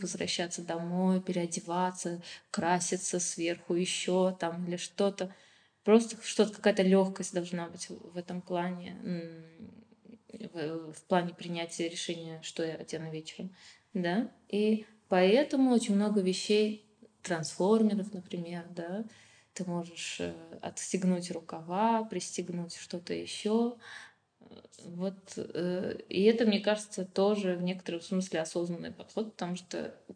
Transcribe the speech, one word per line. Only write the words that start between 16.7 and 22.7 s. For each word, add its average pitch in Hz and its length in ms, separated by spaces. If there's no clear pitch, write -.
трансформеров, 190 920
например, 175 500
да, 180 280
ты 185 100
можешь, 175 560
э, 170 140
отстегнуть 185 720
рукава, 180 720
пристегнуть 175 720